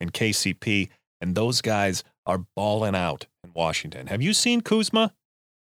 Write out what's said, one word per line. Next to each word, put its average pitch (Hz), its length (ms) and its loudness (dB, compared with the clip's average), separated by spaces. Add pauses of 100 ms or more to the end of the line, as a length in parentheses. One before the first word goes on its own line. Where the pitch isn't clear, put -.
and 87 120 -4
K 110 200 0
C 95 220 0
P, 101 340 -2 (320)
and 90 140 -2
those 120 260 2
guys 101 420 0 (240)
are 90 200 -2 (100)
balling 104 400 0
out 85 300 -2 (180)
in 87 80 -20
Washington. 80 540 -4
Have 104 160 -2
you 190 100 2
seen 240 300 4
Kuzma 220 500 2 (520)